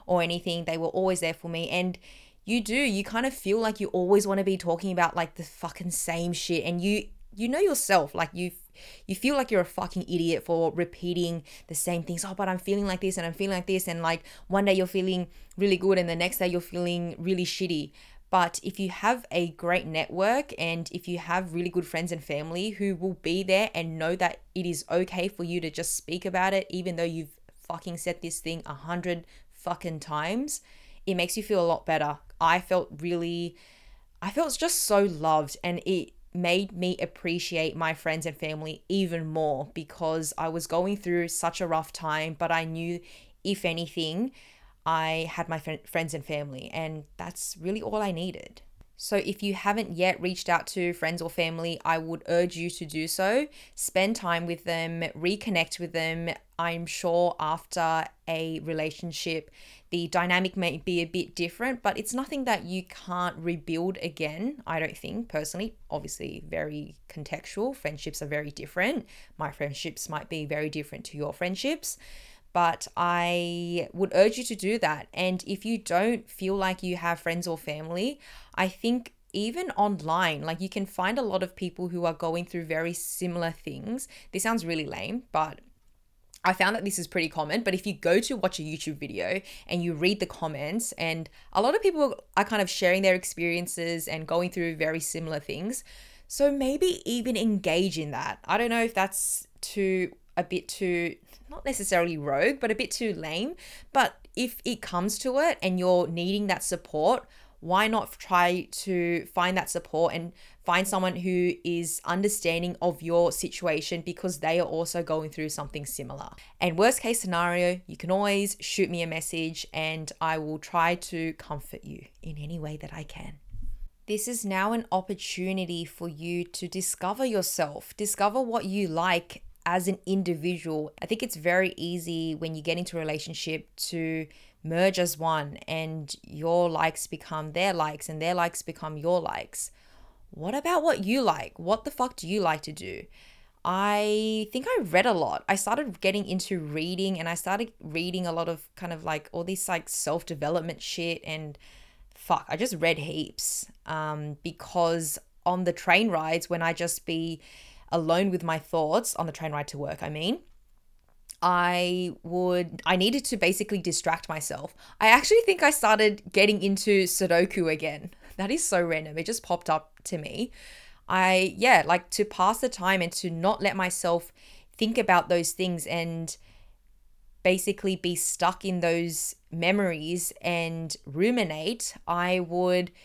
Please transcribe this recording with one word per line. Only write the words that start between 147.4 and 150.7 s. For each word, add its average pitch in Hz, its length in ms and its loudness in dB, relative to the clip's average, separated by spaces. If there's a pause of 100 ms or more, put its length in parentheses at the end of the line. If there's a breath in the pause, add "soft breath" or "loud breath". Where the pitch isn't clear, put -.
reading 175 480 -4
a 165 60 0
lot 170 160 0
of 165 260 -6
kind 175 160 -8
of, 165 140 -8
like, 156 260 -4
all 170 140 -6
this, 190 240 -4
like, 170 180 -2
self-development 160 920 -2